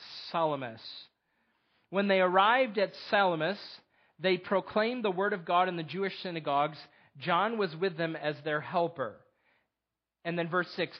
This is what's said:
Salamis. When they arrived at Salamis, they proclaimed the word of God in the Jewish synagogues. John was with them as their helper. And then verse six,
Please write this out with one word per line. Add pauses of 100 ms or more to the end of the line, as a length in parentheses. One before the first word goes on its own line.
(300)
Salamis. (1080)
When
they
arrived
at (180)
Salamis, (600)
they
proclaimed
the
word
of
God
in
the
Jewish (100)
synagogues. (400)
John
was
with
them
as
their
helper. (1080)
And
then
verse
six,